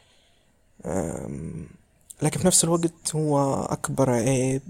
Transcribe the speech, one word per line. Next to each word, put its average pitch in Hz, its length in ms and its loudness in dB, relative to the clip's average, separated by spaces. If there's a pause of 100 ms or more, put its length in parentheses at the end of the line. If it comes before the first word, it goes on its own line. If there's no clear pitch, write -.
(880)
أم، 73 840 -6 (540)
لكن 151 180 0
في 180 60 2
نفس 175 180 4
الوقت 165 520 0
هو 143 460 2
أكبر 135 480 0
عيب 131 600 2